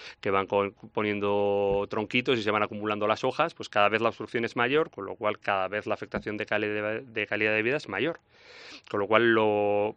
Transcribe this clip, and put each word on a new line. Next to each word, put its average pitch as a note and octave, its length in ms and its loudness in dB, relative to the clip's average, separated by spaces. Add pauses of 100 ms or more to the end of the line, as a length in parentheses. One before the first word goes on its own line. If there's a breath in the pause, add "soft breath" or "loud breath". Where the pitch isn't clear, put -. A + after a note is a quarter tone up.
(200 loud breath)
que G#2 100 -2
van G2 160 2
con-, G2+ 260 0 (200)
poniendo G2+ 960 0
tronquitos B2 520 0
y - 20 -4
se G#2+ 80 0
van G#2 140 2
acumulando G#2 420 -2
las G#2+ 160 0
hojas, D3+ 320 0
pues - 140 -12
cada G#2 200 4
vez G#2+ 120 2
la A2+ 80 2
obstrucción A#2 360 -6
es A2 120 -6
mayor, C#3 340 0
con G2 160 -10
lo F#2+ 80 -8
cual G#2 240 -2
cada F#2+ 300 0
vez G#2 180 -6
la G#2+ 80 -2
afectación G#2 440 -6
de G#2 80 -6
cali-, G#2+ 580 -2
de A2 240 -4
calidad G#2+ 240 0
de A2 100 2
vida B2 140 0
es D3+ 120 -8
mayor. A#2+ 300 -4 (720 loud breath)
Con G#2+ 80 -4
lo G2+ 80 0
cual, A2+ 260 6
lo, G#2 640 2